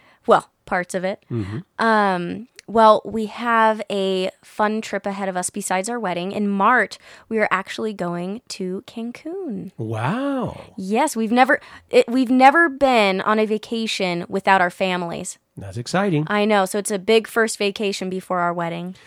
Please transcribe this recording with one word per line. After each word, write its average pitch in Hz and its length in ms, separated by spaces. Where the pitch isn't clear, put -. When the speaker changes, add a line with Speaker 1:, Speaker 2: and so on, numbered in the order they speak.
Speaker 1:
Well, 196 220
parts 180 300
of 180 100
it. 190 260
Speaker 2:
Mm-hmm. 110 280
Speaker 1:
Um, 196 640
well, 214 380
we 214 220
have 220 640
a 190 400
fun 214 380
trip 202 240
ahead 196 240
of 185 80
us 180 140
besides 190 400
our 240 80
wedding. 180 340
In 202 160
March, 202 500
we 220 100
are 214 120
actually 214 420
going 180 480
to 185 360
Cancun. 240 880
Speaker 2:
Wow. 175 1000
Speaker 1:
Yes, 220 380
we've 226 160
never, 254 280
it, - 180
we've 240 220
never 277 400
been 240 500
on 214 180
a 220 60
vacation 214 840
without 190 340
our 175 80
families. 180 680
Speaker 2:
That's 101 220
exciting. 160 520
Speaker 1:
I 208 180
know. 208 180
So 202 140
it's 202 120
a 208 80
big 220 280
first 226 320
vacation 196 500
before 185 300
our 175 160
wedding. 175 400